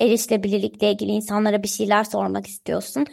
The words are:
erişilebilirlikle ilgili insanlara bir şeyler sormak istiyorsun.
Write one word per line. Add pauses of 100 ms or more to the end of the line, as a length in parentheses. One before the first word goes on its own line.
erişilebilirlikle
ilgili
insanlara
bir
şeyler
sormak
istiyorsun.